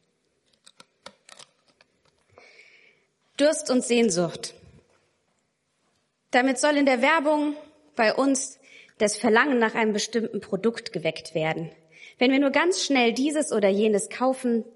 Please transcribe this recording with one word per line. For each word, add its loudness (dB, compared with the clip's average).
Durst 0
und 0
Sehnsucht. 0
Damit 2
soll 2
in 2
der 2
Werbung 2
bei 2
uns -2
das 0
Verlangen 2
nach 0
einem 0
bestimmten -6
Produkt -6
geweckt -6
werden. -4
Wenn 4
wir 2
nur 2
ganz 0
schnell 2
dieses -2
oder 2
jenes 0
kaufen, -2